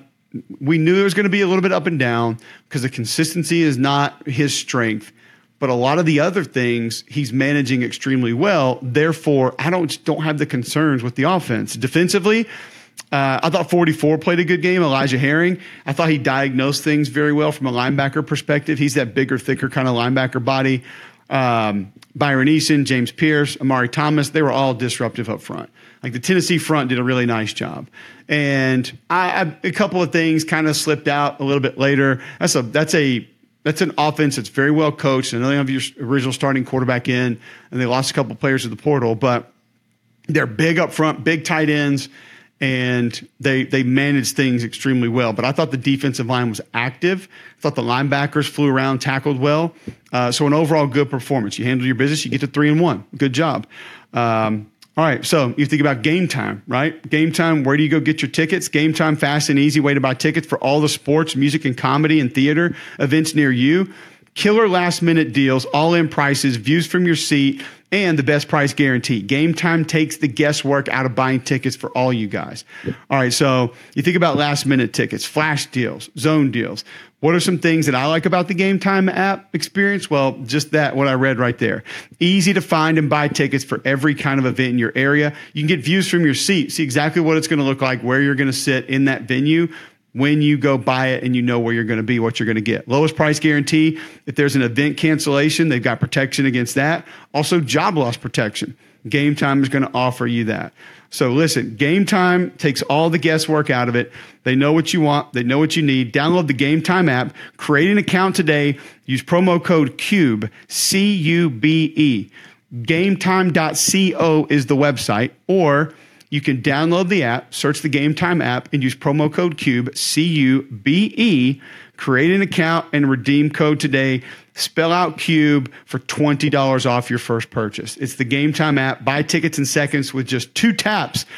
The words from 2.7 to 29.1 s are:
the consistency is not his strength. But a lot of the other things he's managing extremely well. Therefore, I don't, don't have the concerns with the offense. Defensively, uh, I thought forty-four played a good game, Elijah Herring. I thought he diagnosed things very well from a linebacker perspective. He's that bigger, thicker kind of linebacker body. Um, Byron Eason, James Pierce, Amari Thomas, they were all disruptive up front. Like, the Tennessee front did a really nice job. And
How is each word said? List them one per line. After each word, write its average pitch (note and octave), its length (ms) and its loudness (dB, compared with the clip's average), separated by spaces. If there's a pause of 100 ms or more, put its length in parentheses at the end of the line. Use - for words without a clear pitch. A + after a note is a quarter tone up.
the C3 80 -2
consistency D#3+ 720 -2
is D3 160 2
not C#3 500 0
his C3+ 240 0
strength. A2+ 600 -4 (480)
But C#3 100 0
a B2+ 60 0
lot C3+ 240 2
of E3+ 80 2
the C#3 120 4
other F3 240 0
things A#2+ 640 -2
he's C#3 240 -4
managing C3 520 0
extremely B2 500 -2
well. C#3+ 480 0
Therefore, C#3+ 760 0
I D3 100 -2
don't, F3 360 -2
don't D3+ 180 -2
have D3+ 160 -2
the D3 80 -2
concerns C3+ 560 -2
with A#2+ 100 -6
the C3 80 -2
offense. C3+ 540 -2
Defensively, F#3 720 0 (640)
uh, C#3 320 0
I E3 80 2
thought F3 180 0
forty-four D#3+ 480 2
played F3 220 0
a F3 40 2
good E3 200 0
game, F3+ 180 2
Elijah C3+ 380 2
Herring. E3+ 400 0 (260)
I D3+ 80 -4
thought E3 160 0
he D#3 80 2
diagnosed C3+ 640 0
things D3+ 260 0
very D3 220 0
well D3+ 200 0
from C3+ 160 -6
a B2+ 40 -4
linebacker C#3 540 0
perspective. D3 540 -2
He's C3+ 160 0
that A#2+ 180 -2
bigger, C3 240 0
thicker C3 320 -4
kind C3 180 -2
of B2 80 0
linebacker B2+ 480 0
body. C3 380 0 (480)
Um, A2+ 640 0 (220)
Byron C3+ 320 2
Eason, D3+ 360 2
James B2 280 0
Pierce, D3 500 0
Amari C3 260 0
Thomas, D3+ 420 0
they D#3 120 0
were C#3 100 2
all C3+ 220 0
disruptive A2+ 560 -4
up G#2 140 -8
front. - 260 -12 (320)
Like, B2 120 -8
the A#2+ 60 -8
Tennessee F3+ 380 0
front D3+ 320 0
did B2+ 80 -2
a B2 60 0
really B2 240 0
nice A2 260 -2
job. - 340 -10 (400)
And C3+ 640 0 (200)